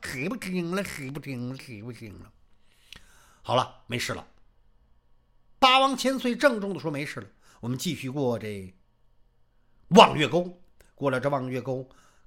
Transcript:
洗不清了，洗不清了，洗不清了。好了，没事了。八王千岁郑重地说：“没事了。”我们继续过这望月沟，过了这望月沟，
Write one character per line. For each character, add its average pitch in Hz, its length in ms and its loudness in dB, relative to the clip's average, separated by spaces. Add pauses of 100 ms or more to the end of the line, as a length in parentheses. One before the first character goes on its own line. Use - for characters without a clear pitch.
洗 143 240 -6
不 247 80 -6
清 180 380 -4
了， 202 80 -2
洗 139 260 -10
不 143 100 -10
清 127 300 -8
了， 131 80 -10
洗 113 240 -16
不 120 100 -12
清 113 280 -16
了。 90 80 -20 (1200)
好 117 60 0
了， - 320 -2
没 120 100 -6
事 - 160 -6
了。 85 140 -12 (1300)
八 254 220 6
王 269 180 4
千 262 220 -2
岁 240 160 -2
郑 240 260 2
重 196 100 -4
地 160 80 -6
说 156 140 -6
：“没 143 100 -6
事 - 160 -10
了。” 104 80 -14 (340)
我 117 60 -8
们 123 80 -2
继 143 200 -4
续 131 120 -8
过 127 300 0
这 101 340 -10 (1160)
望 185 280 10
月 143 120 2
沟， 180 340 -2 (320)
过 139 160 -2
了 127 100 0
这 135 80 -2
望 131 220 -2
月 127 100 -4
沟， 131 300 -6 (380)